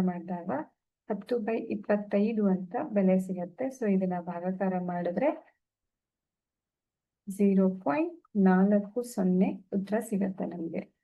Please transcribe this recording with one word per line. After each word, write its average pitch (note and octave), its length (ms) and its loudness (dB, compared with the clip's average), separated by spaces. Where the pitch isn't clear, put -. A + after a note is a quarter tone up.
ಮಾಡಿದಾಗ F3 480 -2
ಹತ್ತು G#3+ 300 -2
by A3+ 180 -2
ಇಪ್ಪತ್ತೈದು G#3 720 0
ಅಂತ F#3+ 280 0
ಬೆಲೆ F#3+ 280 4
ಸಿಗತ್ತೆ. F3+ 460 -6
So B3+ 300 -4
ಇದನ್ನ F#3 240 0
ಭಾಗಾಕಾರ F3+ 600 -4
ಮಾಡಿದ್ರೆ F3+ 500 -2
ಝೀರೋ G3 420 4
ಪಾಯಿಂಟ್ D4 520 -2
ನಾಲ್ಕು G3+ 680 4
ಸೊನ್ನೆ F#3+ 480 2
ಉತ್ತರ G3+ 260 -2
ಸಿಗತ್ತೆ G3 460 -4
ನಮ್ಗೆ. E3+ 440 -8